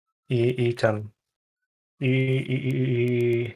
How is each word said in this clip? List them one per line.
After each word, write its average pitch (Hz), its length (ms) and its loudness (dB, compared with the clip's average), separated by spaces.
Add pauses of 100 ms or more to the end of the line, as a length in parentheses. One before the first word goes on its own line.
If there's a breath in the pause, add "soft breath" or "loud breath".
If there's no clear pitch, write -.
(340)
i, 123 340 2
i 117 60 0
ten. 107 340 0 (920)
I, 139 80 -2
i, 131 600 0
i, 135 80 -2
i, 120 800 0